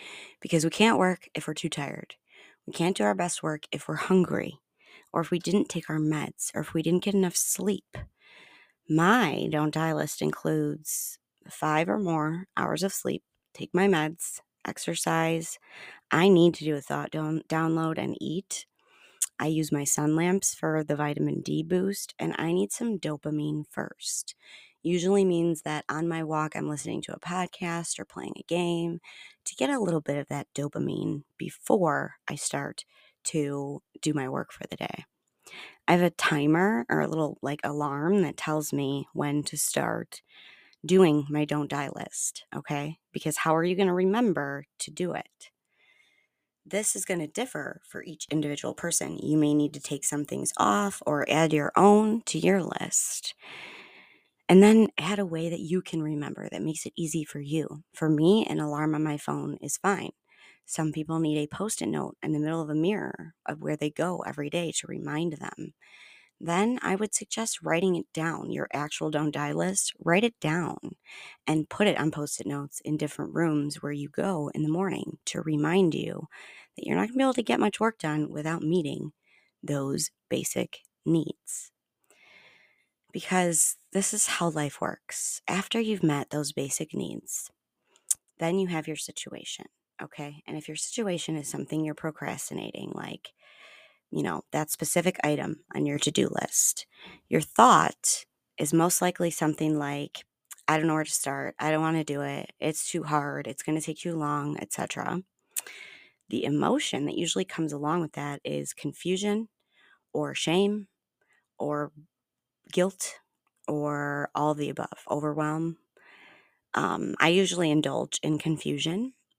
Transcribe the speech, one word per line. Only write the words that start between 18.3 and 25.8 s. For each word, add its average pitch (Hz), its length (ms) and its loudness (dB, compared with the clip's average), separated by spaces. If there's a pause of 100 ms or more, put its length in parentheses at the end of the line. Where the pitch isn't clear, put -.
I 147 80 0
use 156 240 0
my 147 140 2
sun 151 300 2
lamps 180 400 2
for 156 280 0
the 151 120 -2
vitamin 147 460 -2
D 156 220 -2
boost, 185 560 -2
and 165 180 -2
I 165 140 0
need 190 200 0
some 233 280 -4
dopamine 151 720 -4
first. - 640 -8 (460)
Usually 180 440 4
means 170 360 2
that 151 280 -4